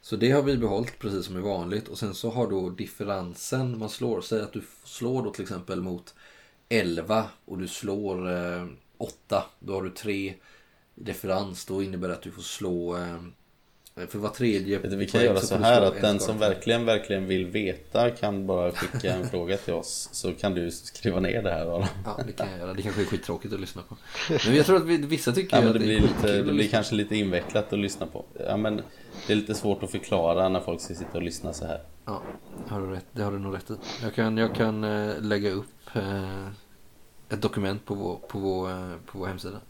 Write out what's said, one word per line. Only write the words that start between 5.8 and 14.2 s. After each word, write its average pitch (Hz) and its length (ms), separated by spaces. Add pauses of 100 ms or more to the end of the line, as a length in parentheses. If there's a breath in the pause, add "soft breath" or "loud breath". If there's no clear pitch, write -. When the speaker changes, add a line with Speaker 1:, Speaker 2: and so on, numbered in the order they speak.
Speaker 1:
mot 90 320 (560 loud breath)
elva 101 560 (200)
och 95 120
du 90 100
slår, 98 680
eh, 87 300 (320)
åtta, - 460 (160)
då 95 140
har 95 80
du 92 80
tre 98 440 (640 soft breath)
differens, 95 680
då 98 180
innebär 92 240
det 87 60
att - 80
du - 100
får 92 100
slå, 87 560
eh, 87 180 (920)
för 107 120